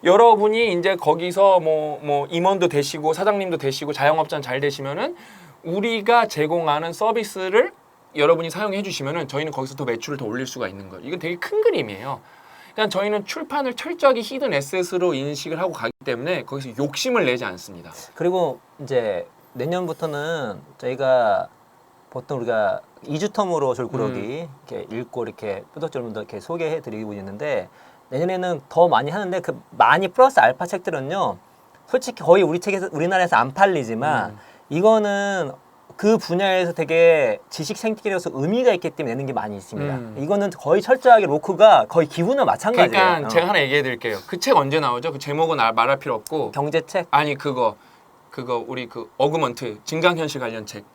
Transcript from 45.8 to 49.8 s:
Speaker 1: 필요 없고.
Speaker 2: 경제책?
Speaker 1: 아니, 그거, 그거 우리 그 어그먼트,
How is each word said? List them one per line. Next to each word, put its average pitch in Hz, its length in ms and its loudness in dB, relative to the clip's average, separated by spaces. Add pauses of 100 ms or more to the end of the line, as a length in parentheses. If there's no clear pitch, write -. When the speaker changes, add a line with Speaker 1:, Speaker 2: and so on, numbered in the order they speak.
Speaker 1:
필요 131 180 -4
없고. 117 360 -6
Speaker 2:
경제책? 160 600 -4
Speaker 1:
아니, 143 240 2
그거, 123 400 -2 (540)
그거 120 380 -6
우리 127 200 -10
그 117 300 -14
어그먼트, 131 640 -2